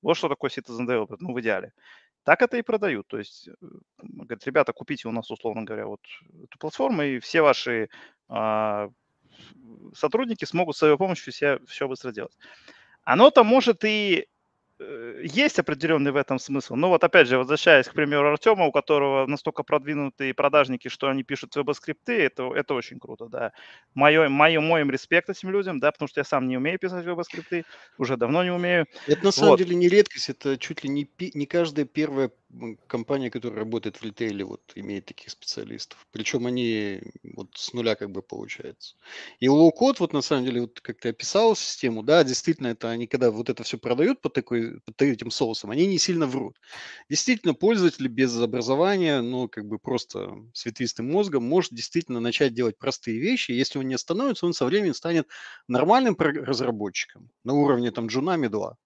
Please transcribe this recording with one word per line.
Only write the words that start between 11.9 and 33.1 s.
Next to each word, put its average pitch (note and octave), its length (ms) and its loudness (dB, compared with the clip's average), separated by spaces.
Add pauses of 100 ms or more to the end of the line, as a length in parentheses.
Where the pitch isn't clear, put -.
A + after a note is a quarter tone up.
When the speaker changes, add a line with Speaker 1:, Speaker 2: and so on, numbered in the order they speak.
Speaker 1:
делать». - 240 -12 (680)
Оно-то A3 400 8
может A#3 400 4
и, G#3 420 2 (540)
э, B2 440 -14
есть A#3 360 0
определенный D3 520 0
в C3 40 0
этом C3+ 240 0
смысл. C3+ 360 -6
Но D#3+ 140 2
вот E3+ 140 6
опять E3+ 240 8
же, B2+ 100 4
возвращаясь C#3 500 6
к - 60 -20
примеру D3 380 2
Артема, F#3 340 4
у C3+ 60 2
которого C#3 540 2
настолько D3 380 -6
продвинутые C#3 680 -4
продажники, C#3 540 2
что C#3 200 -4
они C3+ 160 -2
пишут - 320 -8
веб-скрипты, C#3+ 560 -6 (120)
это, B2+ 200 -2 (100)
это C#3+ 200 -4
очень - 260 -8
круто, - 280 -16
да. A#2+ 240 -8 (420)
Мое, D3+ 360 6
мое, D#3 320 4
мой D#3+ 200 2
им C#3+ 100 0
респект E3+ 380 0
этим F#3 220 -8
людям, F#3 280 -2
да, D3 120 2
потому D3 160 -6
что - 120 -6
я C#3 40 -2
сам C3 240 -2
не B2+ 100 -2
умею D#3+ 220 -4
писать F3+ 260 -6
веб-скрипты, E3+ 600 -8 (320)
уже C3 200 -2
давно C3+ 260 2
не F3+ 80 -2
умею. F3 340 0 (200)
Speaker 2:
Это D#3 180 0
на G3 80 6
самом D#3 240 8
Speaker 1:
Вот. - 0 -
Speaker 2:
деле F3 180 0
не F3 140 4
редкость, G3+ 400 4
это C3+ 300 -4
чуть - 260 -10
ли C#3 60 -6
не C#3+ 140 -4
пи-, - 300 -12
не C#3+ 120 -4
каждая D3+ 400 0
первая, C3+ 440 -2 (220)
м, A#2+ 340 -14
компания, B2+ 440 -4